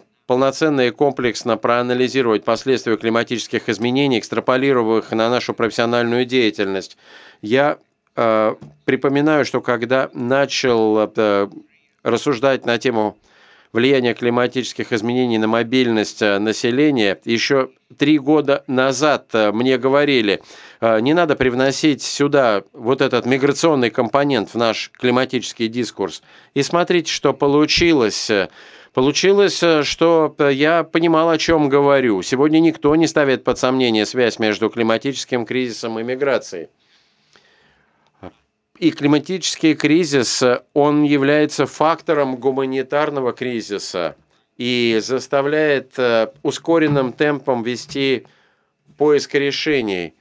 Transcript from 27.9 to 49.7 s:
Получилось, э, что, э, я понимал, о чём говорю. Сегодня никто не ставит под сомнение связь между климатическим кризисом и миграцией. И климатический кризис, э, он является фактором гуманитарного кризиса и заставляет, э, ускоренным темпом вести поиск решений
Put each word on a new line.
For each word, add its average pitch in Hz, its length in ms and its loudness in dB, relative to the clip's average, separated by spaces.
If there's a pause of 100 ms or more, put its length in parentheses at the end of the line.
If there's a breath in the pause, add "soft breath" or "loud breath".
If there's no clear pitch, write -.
Получилось, 180 680 2
э, 160 220 2
что, 160 560 0
э, 143 140 2
я 156 300 2
понимал, 165 460 2
о 160 80 2
чём 156 320 2
говорю. 135 540 2
Сегодня 151 360 2
никто 156 360 2
не 165 100 4
ставит 139 380 0
под 123 160 -2
сомнение 123 480 2
связь 120 320 -2
между 107 320 0
климатическим 117 760 -2
кризисом 117 540 -6
и 113 40 -8
миграцией. 123 640 -4 (2000 soft breath)
И 165 100 2
климатический 151 840 0
кризис, 147 640 0
э, 123 200 2 (120)
он 147 300 2
является 147 640 2
фактором 151 720 0
гуманитарного 135 960 -2
кризиса 98 840 -6 (420)
и 120 420 0
заставляет, 139 1000 -2
э, 117 300 2 (120)
ускоренным 147 720 0
темпом 139 480 -2
вести 123 640 -4 (720 soft breath)
поиск 147 380 2
решений 131 840 -2